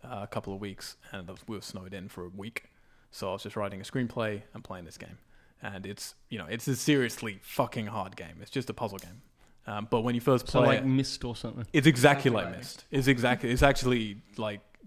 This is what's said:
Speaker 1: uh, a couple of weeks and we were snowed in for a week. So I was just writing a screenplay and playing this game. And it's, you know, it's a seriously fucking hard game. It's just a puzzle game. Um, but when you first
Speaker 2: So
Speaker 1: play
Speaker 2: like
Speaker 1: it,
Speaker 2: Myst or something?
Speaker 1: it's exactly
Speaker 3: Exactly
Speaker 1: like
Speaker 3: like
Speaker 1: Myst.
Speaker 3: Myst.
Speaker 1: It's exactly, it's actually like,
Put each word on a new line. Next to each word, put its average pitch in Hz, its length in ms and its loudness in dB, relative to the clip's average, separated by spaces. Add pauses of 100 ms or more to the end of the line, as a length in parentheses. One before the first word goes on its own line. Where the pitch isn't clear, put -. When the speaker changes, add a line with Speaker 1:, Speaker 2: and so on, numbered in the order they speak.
Speaker 1:
uh, 123 180 -10
a 101 60 -10
couple 101 260 -8
of 98 80 -8
weeks 98 340 -12 (160)
and 92 180 -12 (180)
we 110 100 -8
were 90 40 -12
snowed 95 320 -14
in 82 140 -12
for 90 160 -12
a 87 60 -12
week. 101 400 -12 (420)
So 98 180 -8
I 92 40 -2
was 98 100 -8
just 101 120 -10
writing 101 240 -4
a 95 60 -10
screenplay 110 560 -4 (120)
and 113 80 -16
playing 90 220 -14
this - 140 -18
game. - 200 -16 (460)
And 101 220 -10
it's, - 300 -12 (140)
you 113 80 -8
know, 82 100 -10
it's 117 200 -6
a 135 80 0
seriously 117 640 0
fucking 120 460 -2
hard 101 300 -8
game. 82 240 -14
It's - 100 -16
just 127 180 -4
a 107 40 -4
puzzle 98 240 -6
game. 95 240 -16 (460)
Um, 107 220 -6
but 117 120 2
when 120 140 0
you 117 60 0
first 127 280 4
Speaker 2:
So 127 100 4
Speaker 1:
play 123 80 8
Speaker 2:
like 131 140 6
Speaker 1:
it, 135 40 -2
Speaker 2:
Myst 135 380 0
or 120 100 -6
something? 117 380 -8
Speaker 1:
it's 147 160 6
exactly 139 420 8
Speaker 3:
Exactly - 20 4
Speaker 1:
like 101 160 2
Speaker 3:
like 87 100 -8
Speaker 1:
Myst. - 200 -14
Speaker 3:
Myst. - 140 -20
Speaker 1:
It's 131 160 2
exactly, 120 440 4
it's 127 120 4
actually 123 540 4 (180)
like, 104 240 -4 (280)